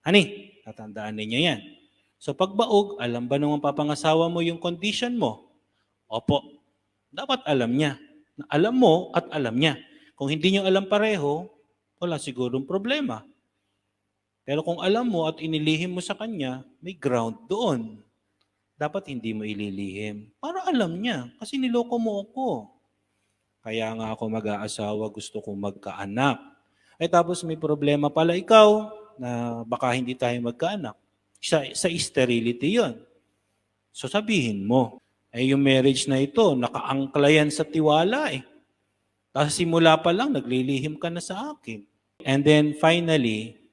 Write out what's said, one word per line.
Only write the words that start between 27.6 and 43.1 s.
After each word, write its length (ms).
pala 320
ikaw 560
na 480
baka 240
hindi 240
tayo 240
magkaanak. 560
Sa, 320
sa 160
sterility 880
yon. 160
So 160
sabihin 560
mo, 400
"Eh, 160
yung 160
marriage 400
na 160
ito, 320
nakaangkla 720
yan 240
sa 160
tiwala 720
eh. 80
Tapos 240
simula 400
pa 160
lang, 160
naglilihim 640
ka 160
na 80
sa 320
akin." 320
And 240
then 320
finally 800